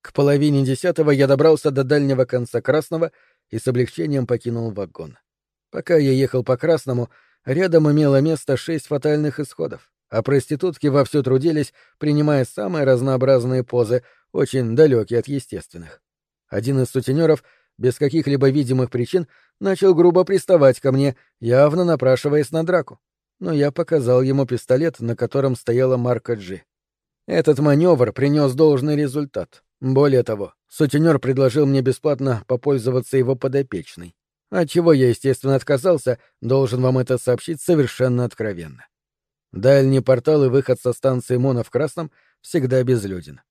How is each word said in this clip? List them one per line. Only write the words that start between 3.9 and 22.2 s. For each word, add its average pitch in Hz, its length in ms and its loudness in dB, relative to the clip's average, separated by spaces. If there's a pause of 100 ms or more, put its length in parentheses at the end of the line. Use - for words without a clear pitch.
покинул 117 460 -4
вагон. 85 460 -12 (520)
Пока - 260 -4
я 143 140 0
ехал 131 320 -2
по 127 140 -2
Красному, 131 540 -4 (340)
рядом 160 440 2
имело 147 320 2
место 156 360 -2
шесть - 320 -8
фатальных 151 500 -2
исходов, - 540 -10 (180)
а 110 140 -2
проститутки 143 640 -2
вовсю 143 340 0
трудились, 135 500 -2 (260)
принимая 147 460 0
самые 180 400 -4
разнообразные 131 760 2
позы, 123 400 -2 (300)
очень 131 420 -2
далекие 120 460 2
от - 80 -8
естественных. 90 760 -12 (460)
Один 127 340 -2
из 120 80 -4
сутенеров, 147 540 0 (340)
без 123 200 -2
каких-либо 139 520 0
видимых 127 400 -2
причин, 127 380 -4 (320)
начал 196 340 2
грубо 175 300 4
приставать 170 560 2
ко 139 100 0
мне, 135 240 0 (240)
явно 143 460 2
напрашиваясь 139 680 0